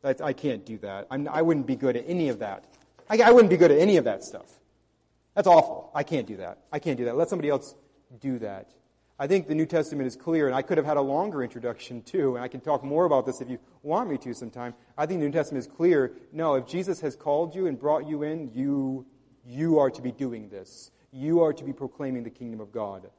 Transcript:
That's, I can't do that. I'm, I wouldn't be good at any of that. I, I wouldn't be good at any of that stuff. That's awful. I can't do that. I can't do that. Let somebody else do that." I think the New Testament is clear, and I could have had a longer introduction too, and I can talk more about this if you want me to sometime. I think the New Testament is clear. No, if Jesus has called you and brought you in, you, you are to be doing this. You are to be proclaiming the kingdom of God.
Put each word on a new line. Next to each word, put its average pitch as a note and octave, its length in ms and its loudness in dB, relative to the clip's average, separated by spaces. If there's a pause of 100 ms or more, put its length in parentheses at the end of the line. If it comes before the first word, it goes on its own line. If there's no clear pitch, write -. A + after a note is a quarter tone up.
That's, C3+ 200 -2
I D3 120 -2
can't C3 320 -6
do A2 140 -12
that. G2 300 -10
I'm, C#3+ 200 -6
I D#3 120 0
wouldn't D#3 260 2
be C3 100 -2
good B2+ 180 0
at A#2+ 100 -6
any E3+ 220 -2
of A#2 120 -4
that. G2+ 260 -8 (440)
I, A3+ 120 4
I A#3+ 100 10
wouldn't A#3 180 10
be F3+ 80 6
good D#3+ 140 8
at C#3+ 80 8
any G3 160 6
of D3 80 6
that G#2+ 220 -4
stuff. - 340 -18 (760)
That's G3+ 120 2
awful. - 480 6
I D3 80 -2
can't C3 240 -4
do G#2+ 100 -10
that. F2+ 200 -12 (120)
I D3 100 -6
can't C#3+ 180 -4
do B2 80 -4
that. A#2 100 -2
Let E3 140 0
somebody E3+ 180 -4
else C#3 280 -2 (440)
do C3 200 -6
that." G2+ 340 -12 (460)
I C#3+ 80 -6
think F#3 200 0
the D#3 60 -2
New D#3 140 0
Testament D3+ 400 -2
is A#2+ 80 -8
clear, D#3+ 320 0
and B2+ 80 0
I C3+ 80 -2
could E3+ 140 0
have D3 100 0
had D3+ 100 0
a C#3+ 40 2
longer D3 420 -2
introduction A#2+ 580 -10
too, C#3 340 -2
and A#2+ 80 -8
I B2+ 40 -8
can B2+ 120 -12
talk C#3 240 -2
more D3+ 220 0
about C3+ 220 2
this B2+ 140 -8
if A#2+ 80 -12
you B2 100 -10 (240)
want F#3 260 -4
me C#3+ 80 -4
to B2+ 160 -10
sometime. A#2+ 400 -12 (240)
I D3+ 80 -2
think F3 140 -4
the D3 80 0
New C#3+ 40 -2
Testament D3 340 -2
is - 60 -20
clear. D#3 420 2 (180)
No, D3+ 240 0
if B2+ 100 -2
Jesus F3 360 -6
has D3 140 -6
called D#3 380 -2
you F#3+ 140 -4
and C3+ 120 -4
brought D3+ 280 -2
you D3+ 160 -6
in, D3+ 300 -8
you, C3+ 520 -4 (400)
you D3+ 320 0
are C3+ 140 4
to - 100 -14
be B2 100 -6
doing A2+ 380 -8
this. F#2+ 400 -18 (220)
You D#3 320 2
are D3+ 100 2
to C#3 100 -10
be C3+ 100 -8
proclaiming C3 500 -8
the A2+ 80 -12
kingdom A2+ 280 -12
of G#2 120 -14
God. G2 360 -8 (120)